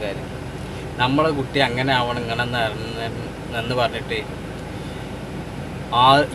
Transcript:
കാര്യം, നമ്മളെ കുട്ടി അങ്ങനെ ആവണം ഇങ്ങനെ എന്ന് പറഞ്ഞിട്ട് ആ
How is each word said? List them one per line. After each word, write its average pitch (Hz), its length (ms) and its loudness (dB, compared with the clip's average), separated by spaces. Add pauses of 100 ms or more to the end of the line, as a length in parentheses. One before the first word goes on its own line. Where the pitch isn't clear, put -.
കാര്യം, 98 240 -4 (760)
നമ്മളെ 147 380 4
കുട്ടി 135 200 0 (100)
അങ്ങനെ 131 300 0
ആവണം 120 260 0
ഇങ്ങനെ 113 180 0 (1160)
എന്ന് 123 220 -2
പറഞ്ഞിട്ട് 110 380 0 (1900)
ആ - 20 10 (280)